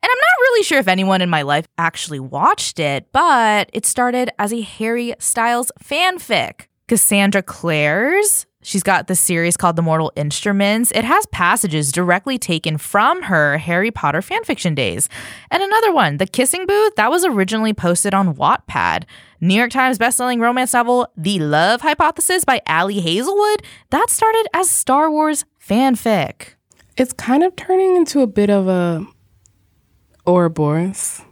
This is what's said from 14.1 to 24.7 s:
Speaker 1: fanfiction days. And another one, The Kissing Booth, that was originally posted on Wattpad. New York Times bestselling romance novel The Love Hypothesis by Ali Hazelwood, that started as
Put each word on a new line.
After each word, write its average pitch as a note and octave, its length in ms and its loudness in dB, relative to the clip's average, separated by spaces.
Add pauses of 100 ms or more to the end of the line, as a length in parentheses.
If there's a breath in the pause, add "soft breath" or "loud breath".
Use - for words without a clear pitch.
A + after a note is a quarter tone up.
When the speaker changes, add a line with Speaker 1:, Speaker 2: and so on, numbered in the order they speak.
Speaker 1:
fanfiction F4+ 540 -4
days. G#2 340 -2 (400 loud breath)
And F#4 140 0
another G#4+ 280 2
one, F3+ 260 2
The F#3+ 100 -2
Kissing F4 400 -2
Booth, G#4 300 2
that G#3+ 120 2
was E4+ 160 0
originally A3 480 0
posted F3+ 400 0
on F#3+ 220 2
Wattpad. C3+ 680 -2 (360 loud breath)
New F3+ 140 2
York A#3 160 0
Times C4 260 0
bestselling A#3+ 420 0
romance A#3+ 340 0
novel A#3+ 340 2 (100)
The F3+ 220 -2
Love D#3+ 420 2
Hypothesis E4 640 0
by B3+ 220 0
Ali F#3+ 320 0
Hazelwood, G4 640 0 (260 loud breath)
that G4 220 0
started A4 420 2
as F4+ 160 0